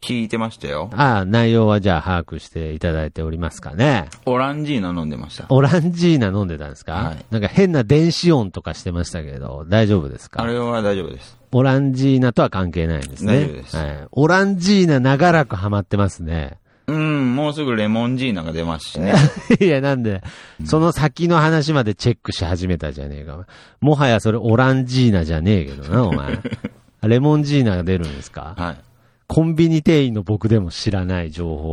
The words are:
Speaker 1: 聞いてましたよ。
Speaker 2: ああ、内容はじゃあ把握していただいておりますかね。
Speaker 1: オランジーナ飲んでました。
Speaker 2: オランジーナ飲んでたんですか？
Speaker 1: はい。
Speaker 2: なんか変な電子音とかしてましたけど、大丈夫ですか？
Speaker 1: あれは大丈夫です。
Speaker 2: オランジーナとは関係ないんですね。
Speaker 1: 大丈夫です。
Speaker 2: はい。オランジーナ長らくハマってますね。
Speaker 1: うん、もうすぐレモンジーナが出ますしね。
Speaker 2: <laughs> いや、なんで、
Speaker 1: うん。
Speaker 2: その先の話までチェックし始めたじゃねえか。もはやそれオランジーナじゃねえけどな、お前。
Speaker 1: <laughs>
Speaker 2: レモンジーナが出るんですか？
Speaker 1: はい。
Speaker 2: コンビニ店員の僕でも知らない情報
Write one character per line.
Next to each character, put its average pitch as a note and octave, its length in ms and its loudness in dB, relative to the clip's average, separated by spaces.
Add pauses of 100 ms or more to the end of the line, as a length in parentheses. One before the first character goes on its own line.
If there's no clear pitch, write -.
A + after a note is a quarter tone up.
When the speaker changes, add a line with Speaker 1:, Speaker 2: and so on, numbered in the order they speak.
Speaker 1:
聞 A#2+ 220 -4
い G#2+ 60 -6
て A2+ 80 -4
ま A2+ 140 -4
し - 60 -20
た - 100 -12
よ。 D2+ 260 -6
Speaker 2:
あ C3 240 2
あ、 F#2+ 80 -2
内 A2+ 260 2
容 A2+ 140 4
は G#2 160 2
じ G2 80 0
ゃ E2+ 80 2
あ D#2 40 -2
把 F2+ 220 -2
握 D#2+ 140 -12
し - 100 -16
て D#2+ 260 -8
い D#2 60 -10
た E2+ 140 -2
だ D#2 120 -2
い D2+ 60 -8
て E2 120 -8
お D#2+ 60 -6
り D#2+ 100 -8
ま E2 100 -4
す - 100 -18
か C2+ 140 -16
ね。 A2+ 340 0 (180)
Speaker 1:
オ B2 120 0
ラ C3+ 160 -2
ン D3+ 100 -6
ジ D3 120 -4
ー A2 60 -2
ナ F2+ 80 -4
飲 E2+ 180 -6
ん - 20 -6
で C#2+ 80 -8
ま C2 140 -14
し - 40 -20
た。 - 140 -16
Speaker 2:
オ C3+ 120 6
ラ C#3+ 180 4
ン E3+ 120 0
ジ E3+ 200 2
ー D#3 80 4
ナ A2 80 2
飲 G2 180 0
ん - 20 -4
で D#2+ 120 -6
た D2 80 -12
ん - 20 -12
で C#2+ 60 -16
す - 100 -20
か？ D#2+ 80 -8
Speaker 1:
は E2 220 -4
い。 - 160 -16
Speaker 2:
な A2 80 -2
ん - 20 -4
か G2+ 60 0
変 F#3 240 2
な C#3 120 2
電 D3+ 280 4
子 F3 200 2
音 A2+ 200 2
と F2+ 100 -12
か D#2+ 140 -8
し - 80 -20
て F#2 80 -6
ま E2+ 120 -2
し - 60 -8
た E2 140 -8
け C#2+ 160 -12
ど、 C#2+ 280 -12
大 A2 200 4
丈 G#2 120 4
夫 D2 80 -4
で - 120 -12
す - 100 -20
か？ - 140 -10
Speaker 1:
あ - 20 -4
れ A#2+ 120 -4
は A#2 260 -2
大 G2+ 120 2
丈 F2+ 100 -6
夫 D2+ 40 -10
で C2+ 100 -14
す。 - 180 -20 (140)
Speaker 2:
オ B2+ 120 4
ラ C3+ 160 4
ン C#3 140 0
ジ C3+ 160 2
ー C3+ 100 4
ナ B2+ 120 2
と D#3+ 120 2
は B2+ 80 0
関 F#2 200 -4
係 E2 140 -2
な D#2+ 140 -2
い C#2 40 -10
ん C#2 60 -14
で C2+ 80 -16
す F#2 80 -6
ね。 A2+ 140 4
Speaker 1:
大 D3+ 80 0
丈 D2+ 60 -8
夫 - 20 -12
で B1+ 120 -16
す。 - 80 -10
Speaker 2:
は D#2 120 -4
い。 D2 240 -12
オ C#3+ 160 2
ラ F#3 160 4
ン G3 140 0
ジ F#3 240 2
ー F3+ 60 4
ナ C#3+ 120 4
長 C#3 320 4
ら D#3 140 4
く - 100 -8
ハ G2 140 -4
マ G2+ 100 0
っ F#2+ 40 -2
て G#2 140 -2
ま G2+ 120 2
す - 140 -12
ね。 D#2+ 360 -6 (260)
Speaker 1:
う C#3+ 80 -4
ん、 D3 420 0
も D3+ 140 0
う C#3 40 -6
す D3+ 120 -4
ぐ A#2+ 100 0
レ G#2+ 120 0
モ A2+ 200 0
ン B2+ 80 -2
ジ C3 120 -2
ー A#2 60 -2
ナ E2+ 100 -6
が D#2+ 100 -6
出 E2 100 -4
ま E2 160 -4
す - 120 -14
し - 100 -8
ね。 G2 140 2 (220)
Speaker 2:
<laughs> - 220 2
い G#3 60 2
や、 C#3+ 160 2
な C#3 140 0
ん B2 80 -4
で、 G2+ 200 -4 (380)
Speaker 1:
う - 20 -8
ん。 D#2 40 -8
Speaker 2:
そ D#3 120 2
の E3 120 4
先 D#3 360 0
の E3+ 120 4
話 D#3 340 2
ま C3+ 100 2
で G#2 120 -2
チ - 160 0
ェ - 20 2
ッ - 80 -6
ク - 100 -10
し - 140 -4
始 F2 220 -2
め F2+ 100 0
た D2+ 160 -8
じ C#2+ 80 -12
ゃ C#2+ 60 -10
ね D2 160 -12
え - 20 -16
か。 D#2 220 -16 (340)
も D3 140 4
は C#3 120 2
や A2+ 140 4
そ A2 100 0
れ A2+ 60 0
オ A2 180 2
ラ B2+ 160 4
ン C3 140 0
ジ B2+ 240 4
ー - 20 4
ナ F2 140 2
じ D#2+ 80 -2
ゃ D#2 80 -2
ね F#2 220 2
え - 20 -8
け C#2 80 -12
ど C#2 160 -12
な、 A2+ 160 2
お E2+ 80 0
前。 C#2+ 300 -6
Speaker 1:
<laughs> - 600 -12
Speaker 2:
レ A2+ 160 4
モ D3+ 160 2
ン D3+ 80 2
ジ C#3+ 160 0
ー C3 40 4
ナ G#2 120 0
が F2 80 -2
出 F#2 140 0
る E2+ 100 -4
ん C#2+ 80 -10
で C2+ 60 -14
す - 100 -18
か？ D2 260 -14
Speaker 1:
は F2 140 -6
い。 C#2 60 -14 (500)
Speaker 2:
コ D#3 160 2
ン E3 120 0
ビ E3 140 4
ニ D#3+ 140 2
店 D3 240 4
員 A2+ 80 -4
の G#2 80 -4
僕 G#2 260 -2
で A2 100 4
も F2 120 -4
知 - 180 -6
ら F#2+ 160 -2
な F2+ 160 -2
い E2 80 -6
情 E2 260 -6
報 D#2 180 -8